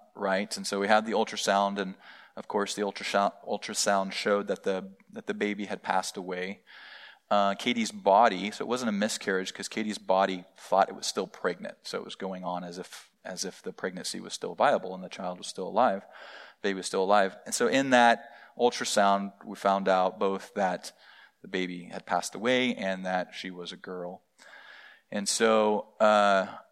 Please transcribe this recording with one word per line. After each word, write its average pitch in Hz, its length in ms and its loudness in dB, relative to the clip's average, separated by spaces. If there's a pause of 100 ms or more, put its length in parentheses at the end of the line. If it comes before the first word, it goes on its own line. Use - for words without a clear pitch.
(160)
right. 101 420 -2
And 98 80 -10
so 98 140 -2
we 98 80 2
had 110 180 6
the 113 80 -2
ultrasound, 101 640 2
and 95 180 -4 (400)
of - 120 -14
course 101 260 -2
the 101 80 -4
ultrasou-, 101 500 0 (160)
ultrasound 101 640 0
showed - 360 0
that 95 160 -4
the, 95 280 -4 (220)
that - 140 -10
the 104 80 -4
baby 104 300 -2
had 95 180 -8
passed 92 340 -2
away. 92 440 -8 (680)
Uh, 101 260 2
Katie's 117 360 -2
body, 101 600 4
so - 120 -10
it - 60 -6
wasn't 123 180 -2
a 107 60 0
miscarriage 98 600 -2
'cause - 140 -10
Katie's 107 300 -4
body 95 480 2 (100)
thought 95 320 2
it 98 80 -10
was 92 100 -12
still 95 220 -4
pregnant. - 560 -6
So - 140 -8
it - 80 -6
was - 100 -12
going 92 300 -10
on 90 180 -4
as 87 140 -12
if, - 340 -14 (140)
as 92 180 -8
if 92 180 -10
the - 120 -8
pregnancy 92 480 -8
was 95 100 -12
still 90 240 -8
viable 95 400 2
and 92 80 -12
the 90 60 -12
child 90 280 -8
was 87 100 -14
still 92 200 -8
alive, 101 380 2 (560)
baby 98 160 -2
was 90 80 -8
still 95 180 0
alive. 98 320 4 (100)
And 113 80 -6
so 120 140 0
in 135 220 2
that 120 400 6 (280)
ultrasound, 101 760 2 (100)
we 101 140 -12
found 98 320 2
out 92 300 2
both 98 340 -2
that 92 400 -2 (480)
the - 80 -20
baby 90 420 -6
had 98 140 -12
passed - 280 -2
away 127 420 0
and 95 300 -4
that 92 300 -4
she 92 160 -10
was 90 220 -12
a 90 40 -16
girl. 92 440 -10 (920)
And 101 160 -4
so, 107 720 2
uh, 101 480 6 (240)